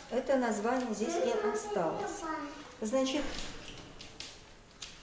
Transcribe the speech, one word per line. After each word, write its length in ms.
это 280
название 560
здесь 200
и 320
осталось. 760
Значит, 420